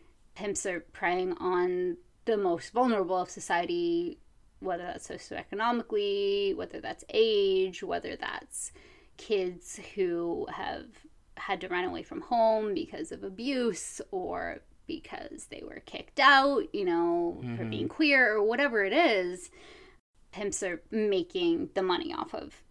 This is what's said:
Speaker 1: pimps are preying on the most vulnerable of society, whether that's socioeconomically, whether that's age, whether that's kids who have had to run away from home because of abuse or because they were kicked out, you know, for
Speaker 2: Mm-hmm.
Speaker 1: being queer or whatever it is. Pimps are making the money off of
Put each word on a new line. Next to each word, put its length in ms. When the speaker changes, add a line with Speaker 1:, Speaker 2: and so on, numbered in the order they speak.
Speaker 1:
pimps 300
are 160
preying 580
on 560
the 100
most 380
vulnerable 440
of 120
society, 880
whether 240
that's 240
socioeconomically, 1500
whether 240
that's 320
age, 680
whether 340
that's 540
kids 600
who 560
have 340
had 240
to 80
run 160
away 180
from 180
home 520
because 380
of 120
abuse 760
or 480
because 600
they 160
were 200
kicked 340
out, 440
you 120
know, 560
for 60
Speaker 2:
Mm-hmm. 220
Speaker 1:
being 180
queer 480
or 80
whatever 400
it 100
is. 560
Pimps 300
are 180
making 840
the 80
money 300
off 200
of 220